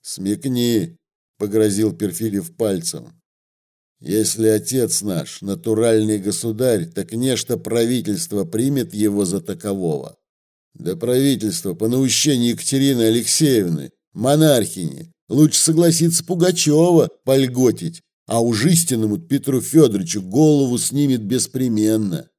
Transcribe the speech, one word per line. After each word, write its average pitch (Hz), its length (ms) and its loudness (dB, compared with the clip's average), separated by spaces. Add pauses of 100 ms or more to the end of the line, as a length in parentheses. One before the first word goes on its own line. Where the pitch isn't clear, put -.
"Смекни", 110 960 -2 (400)
погрозил 107 540 0
Перфильев 95 640 -6
пальцем. 85 560 -4 (880)
"Если 107 480 0
отец 110 540 0
наш, 90 380 -6
натуральный 107 760 0
государь, 107 680 -2
так 90 260 -10
нечто 120 460 -2
правительство 107 840 -2
примет 113 480 -2
его 101 320 0
за 92 160 -4
такового. 87 760 -6 (580)
Да 90 220 -8
правительство 110 760 -2
по 95 120 -4
наущению 123 640 0
Екатерины 135 520 0
Алексеевны, 110 920 2 (220)
монархини, 117 960 0 (160)
лучше 139 320 4
согласится 165 640 2
Пугачева 170 840 4 (160)
польготить, 123 800 0 (260)
а 117 140 0
уж 117 240 0
истинному 127 500 2
Петру 131 460 -2
Федоровичу 104 600 2
голову 135 540 2
снимет 131 480 0
беспременно. 107 1040 -2 (100)